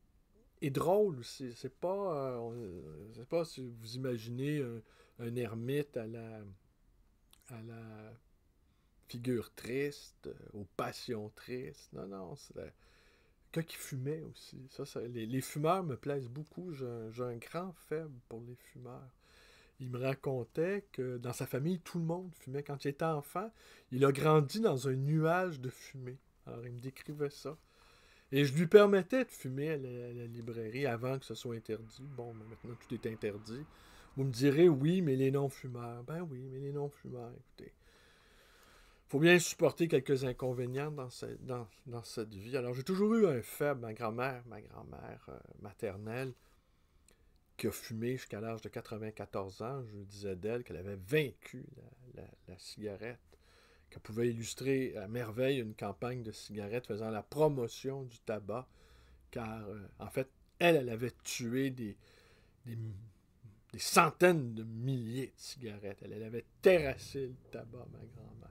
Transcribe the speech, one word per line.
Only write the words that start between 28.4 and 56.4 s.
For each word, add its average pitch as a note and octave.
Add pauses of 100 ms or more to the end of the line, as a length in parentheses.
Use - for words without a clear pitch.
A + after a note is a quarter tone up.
je C3
lui E3+
permettais G#3
de -
fumer C#3
à D3+
la, C3
à B2
la A#2+
librairie A#2
avant B2+
que -
ce -
soit A#2
interdit. A2+
Bon, A#2+
mais A2
maintenant, A2+ (140)
tout -
est A2+
interdit. A2 (500)
Vous C3+
me C3+
direz, « C#3
Oui, D#3+
mais C#3+
les C3+
non-fumeurs. » B2
Ben D#3+
oui, C3+
mais C3
les C#3
non-fumeurs, B2+
écoutez. - (1300)
Faut C#3
bien E3+
supporter -
quelques C#3
inconvénients B2+
dans C3+
ce, - (140)
dans, B2 (180)
dans A#2
cette A2
vie. G#2+
Alors, B2
j'ai C3
toujours G3
eu A3
un C3+
faible. C#3+
Ma A2
grand-mère, A#2+
ma G#2+
grand-mère, -
euh, B1+ (220)
maternelle, G#2+ (1200)
qui A#2
a -
fumé A#2
jusqu'à A2
l'âge A2+
de G#2
quatre-vingt-quatorze G#2+
ans, C3
je G#2+
disais G2+
d'elle A2
qu'elle E2
avait G2
vaincu B2+ (120)
la, -
la, G2 (200)
la F2+
cigarette, G#2+ (720)
qu'elle -
pouvait A2+
illustrer A#2
à G2+
merveille A#2+
une G#2+
campagne A#2+
de A2
cigarettes G#2